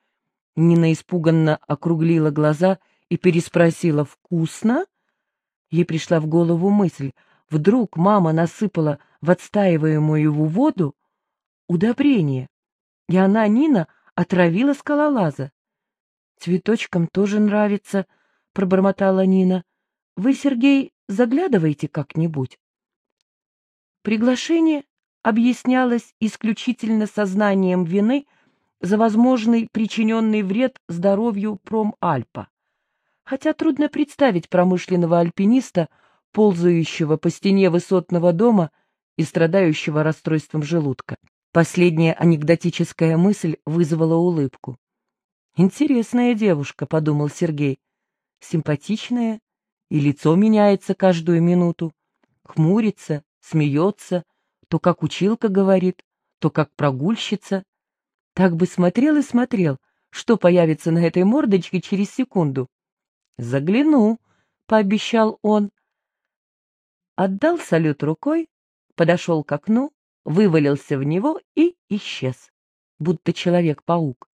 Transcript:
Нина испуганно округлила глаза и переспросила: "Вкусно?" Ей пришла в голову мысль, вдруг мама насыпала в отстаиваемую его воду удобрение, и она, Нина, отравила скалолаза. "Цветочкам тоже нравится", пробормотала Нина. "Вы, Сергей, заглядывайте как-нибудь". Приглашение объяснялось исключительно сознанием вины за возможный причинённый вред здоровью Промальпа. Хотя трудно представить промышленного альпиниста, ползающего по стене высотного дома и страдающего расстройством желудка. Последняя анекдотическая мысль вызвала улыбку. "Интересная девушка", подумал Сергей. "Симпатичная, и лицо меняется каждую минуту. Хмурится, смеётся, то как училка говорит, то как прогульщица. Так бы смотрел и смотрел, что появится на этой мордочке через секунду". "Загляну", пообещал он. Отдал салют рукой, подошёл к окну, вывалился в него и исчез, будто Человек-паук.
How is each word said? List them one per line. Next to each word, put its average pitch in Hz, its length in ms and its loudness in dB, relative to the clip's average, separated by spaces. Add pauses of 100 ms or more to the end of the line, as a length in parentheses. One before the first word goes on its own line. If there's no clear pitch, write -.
(560)
Нина 165 360 4
испуганно 160 760 0
округлила 160 640 0
глаза 151 500 0 (280)
и 175 80 -4
переспросила: 165 880 0
"Вкусно?" 214 840 -4 (840)
Ей 165 140 0
пришла 160 340 -2
в 156 60 -6
голову 170 420 0
мысль, 175 440 -2 (360)
вдруг 190 480 0
мама 175 360 2
насыпала 165 680 -2 (240)
в 147 80 0
отстаиваемую 156 920 0
его 151 220 0
воду 175 500 -2 (720)
удобрение, 175 840 0 (600)
и 165 80 0
она, 202 320 2
Нина, 233 400 2 (260)
отравила 180 600 0
скалолаза. 262 760 -2 (880)
"Цветочкам 180 680 -2
тоже 202 340 -2
нравится", 208 680 -2 (460)
пробормотала 190 720 0
Нина. 185 400 2 (500)
"Вы, 247 200 0
Сергей, 277 580 0 (160)
заглядывайте 220 800 0
как-нибудь". 156 720 -6 (1400)
Приглашение 277 840 0 (380)
объяснялось 240 1000 0
исключительно 220 880 -4
сознанием 196 760 0
вины 208 420 0 (560)
за 202 160 0
возможный 226 760 2
причинённый 220 680 -2
вред 220 360 -2 (100)
здоровью 202 760 -2
Промальпа. 175 840 -6 (760)
Хотя 302 280 -4
трудно 302 360 -2
представить 262 600 -2
промышленного 175 720 0
альпиниста, 196 680 0 (440)
ползающего 170 840 2
по 170 140 -2
стене 196 400 2
высотного 175 640 0
дома 190 400 2 (440)
и 170 60 0
страдающего 160 800 0
расстройством 156 600 -4
желудка. 147 520 -4 (360)
Последняя 165 600 2
анекдотическая 165 1040 0
мысль 180 480 0
вызвала 165 520 0
улыбку. 160 600 -4 (800)
"Интересная 247 800 0
девушка", 165 520 -2
подумал 151 420 -2
Сергей. 147 500 -4 (640)
"Симпатичная, 220 960 -4 (500)
и 147 120 -2
лицо 143 340 0
меняется 208 600 2
каждую 170 480 2
минуту. 175 500 0 (500)
Хмурится, 170 800 -2 (180)
смеётся, 160 840 -2 (440)
то 165 100 -2
как - 240 -2
училка 208 460 -2
говорит, 190 540 0 (360)
то 156 120 -2
как - 240 -4
прогульщица. 185 880 -4 (720)
Так 175 220 2
бы 170 100 0
смотрел 240 500 0
и 285 60 2
смотрел, 196 540 -2 (340)
что - 260 0
появится 175 540 2
на 170 160 2
этой 180 160 0
мордочке 196 580 0
через 196 300 -4
секунду". 143 580 -4 (720)
"Загляну", 214 800 0 (460)
пообещал 220 760 0
он. 208 280 0 (1500)
Отдал 196 420 -2
салют 160 440 -2
рукой, 285 460 -4 (460)
подошёл 170 480 0
к - 100 -8
окну, 226 400 -2 (320)
вывалился 151 720 0
в 131 40 -6
него 190 380 -4 (140)
и 339 220 2 (120)
исчез, - 600 -8 (480)
будто 165 340 -4
Человек-паук. 170 1040 -2